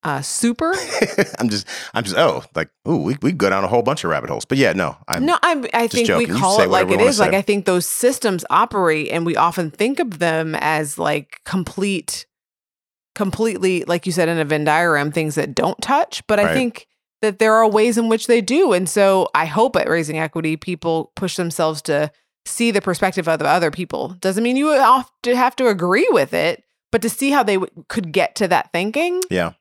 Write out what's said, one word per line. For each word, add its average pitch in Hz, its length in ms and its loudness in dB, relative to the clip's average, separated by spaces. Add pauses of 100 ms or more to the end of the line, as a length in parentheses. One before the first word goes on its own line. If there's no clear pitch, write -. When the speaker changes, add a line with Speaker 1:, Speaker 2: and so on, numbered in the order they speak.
Speaker 1:
Uh, 143 180 -4
super? 240 520 -2 (340)
Speaker 2:
<laughs> - 340 -4
I'm 117 80 0
just, 104 180 -4 (280)
I'm 113 100 -2
just, 95 120 -4
oh, 127 280 2 (100)
like, 82 140 -4 (180)
ooh, 151 120 0
we, 95 240 -2
we 131 100 0
go 101 180 0
down 98 140 0
a - 20 -2
whole 117 160 2
bunch 147 220 -2
of 85 60 -2
rabbit 69 200 -4
holes. 57 140 -6
But 135 140 -4
yeah, 113 140 4
no, 90 240 -2 (120)
I'm 254 160 -2
Speaker 1:
No, 339 180 2
I'm, 311 220 0 (100)
I 233 140 0
Speaker 2:
just - 60 -6
Speaker 1:
think 240 80 0
we - 20 0 (220)
Speaker 2:
joking. - 20 -8
You - 100 -2
Speaker 1:
call 190 200 2
Speaker 2:
say - 60 4
Speaker 1:
it - 40 2
like 185 180 2
Speaker 2:
whatever 185 40 -2
Speaker 1:
it - 20 4
Speaker 2:
you 185 60 2
wanna 240 120 4
Speaker 1:
is. 220 80 -2
Like, 180 140 2
Speaker 2:
say. 196 60 2
Speaker 1:
I 196 40 -2
think 202 220 0
those 180 220 0
systems 226 640 0
operate, 175 600 2
and 170 160 -2
we 170 100 -2
often 170 360 0
think 254 260 -2
of 220 220 -4
them 160 400 0
as, 151 380 -2
like, 147 460 -4
complete, - 840 -4 (920)
completely, 190 680 -2
like 170 220 -2
you 180 60 -2
said, 165 160 0
in 170 100 0
a 156 60 0
Venn 151 200 -2
diagram, 151 460 2
things 156 240 -4
that 147 220 -4
don't - 240 2
touch. - 480 0
But 214 100 2
I 208 60 2
Speaker 2:
Right. 165 100 2
Speaker 1:
think 247 320 -2 (360)
that 208 180 -2
there 220 140 6
are 226 140 6
ways 214 300 4
in 226 100 0
which 220 200 0
they 240 120 6
do. 262 320 2
And 180 160 0
so 196 460 4
I 160 120 2
hope 220 280 0
at 170 140 2
Raising 160 300 -2
Equity, 160 380 -2
people 165 600 -4
push 185 180 -6
themselves 160 480 -2
to 151 300 -2 (320)
see 233 260 0
the 202 120 0
perspective 185 440 -2
of 160 160 0
other 156 300 2
people. 175 480 -6
Doesn't 190 240 -2
mean 247 120 0
you 285 120 0
have 262 420 4 (140)
to, 240 100 2
have 262 220 2
to 254 100 0
agree 196 460 2
with 147 200 2
it, 170 300 -2 (300)
but 226 100 0
to 233 80 -2
see 277 220 -2
how 285 100 2
they 202 120 2
w-, 185 340 -4
could 165 240 -6
get 175 240 0
to 208 120 0
that 165 220 0
thinking. 285 500 -2 (100)
Speaker 2:
Yeah. - 300 -2